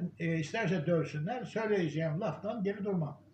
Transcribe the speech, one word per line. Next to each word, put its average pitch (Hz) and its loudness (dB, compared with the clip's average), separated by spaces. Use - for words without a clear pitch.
e, 165 0
isterse 160 0
dövsünler, 170 0
söyleyeceğim 165 2
laftan 208 -2
geri 202 -2
durmam. 180 0